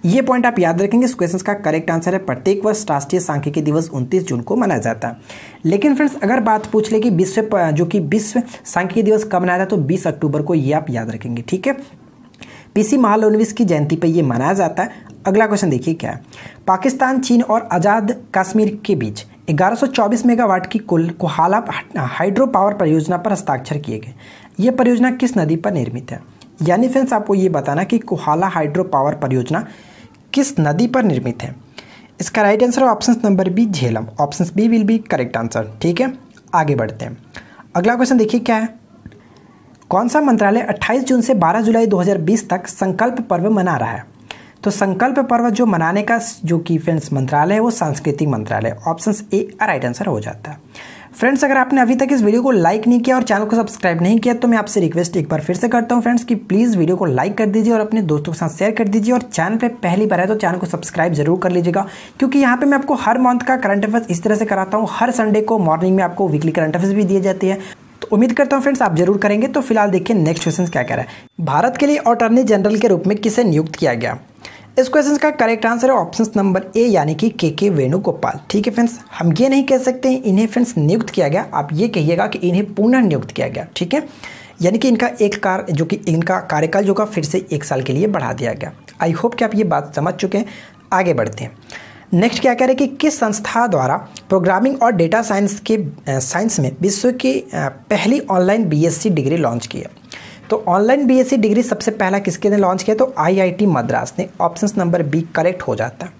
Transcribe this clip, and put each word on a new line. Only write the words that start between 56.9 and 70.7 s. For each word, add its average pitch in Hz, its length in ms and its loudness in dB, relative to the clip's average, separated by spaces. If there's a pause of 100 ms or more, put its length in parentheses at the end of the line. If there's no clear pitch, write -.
को 185 80 -2
लाइक 151 340 0
कर 220 80 2
दीजिए 214 260 2
और 220 80 2
अपने 214 220 0
दोस्तों 151 300 -2
के 156 60 -8
साथ 165 100 -2
शेयर 196 220 -2
कर 220 180 0
दीजिए, 220 260 2
और 240 80 0
चैनल 190 340 -2
पे 233 120 0
पहली 208 380 0
बार 185 140 2
आए 185 60 0
तो 220 80 0
चैनल 185 220 0
को 180 100 -4
सब्सक्राइब 165 460 -2
जरूर 156 260 0
कर 185 120 0
लीजिएगा, 175 360 0 (320)
क्योंकि 269 200 2
यहाँ 254 180 4
पे 277 100 0
मैं 277 120 4
आपको 277 160 0
हर 233 240 0
मंथ 247 220 2
का 262 160 0
करंट 202 280 0
अफेयर्स 226 260 -2
इस 170 120 -2
तरह 214 120 2
से 214 100 0
कराता 190 320 -2
हूँ। 220 140 0
हर 247 200 0
संडे 214 300 2
को 220 180 0
मॉर्निंग 175 380 2
में 190 80 2
आपको 175 240 -2
वीकली 156 240 0
करंट 160 240 0
अफेयर्स 196 200 0
भी 208 80 2
दिए 190 160 2
जाते 185 300 0
हैं, 190 80 -4 (440)
तो - 100 -10
उम्मीद 233 200 4
करता 277 240 2
हूँ 262 60 0
फ्रेंड्स 269 200 0
आप 180 140 2
जरूर 180 220 2
करेंगे। 214 300 2
तो 277 120 0
फिलहाल 220 300 2
देखिए 185 260 0
नेक्स्ट 160 260 0
क्वेश्चन 175 240 0
क्या 147 160 -2